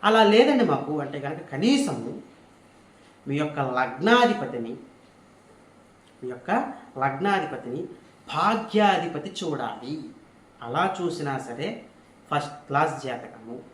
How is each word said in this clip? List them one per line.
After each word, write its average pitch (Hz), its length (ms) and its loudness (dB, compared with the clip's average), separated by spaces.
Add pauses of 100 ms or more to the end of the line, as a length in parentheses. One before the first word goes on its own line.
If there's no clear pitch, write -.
అలా 220 200 8
లేదండి 240 400 6
మాకు 147 360 -2
అంటే 143 200 -8
కనుక 143 180 -6 (140)
కనీసము 139 680 0 (1040)
మీ 139 80 -2
యొక్క 151 240 -2
లగ్నాధిపతిని, 131 1160 2 (1500)
మీ 127 60 -8
యొక్క 127 220 -10 (480)
లగ్నాధిపతిని 139 840 -2 (520)
భాగ్యాధిపతి 190 1000 2 (120)
చూడాలి. 127 560 -6 (640)
అలా 165 400 0
చూసినా 143 360 -4
సరే 139 460 -8 (500)
ఫస్ట్ - 320 -4
క్లాస్ 147 380 0
జాతకము. 117 540 -10 (160)